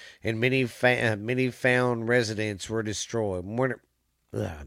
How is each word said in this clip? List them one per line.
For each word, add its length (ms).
and 160
many 280
fa-, 460
uh, 40
many 340
found 560
residents 600
were 140
destroyed. 640
More, 340
uh, 160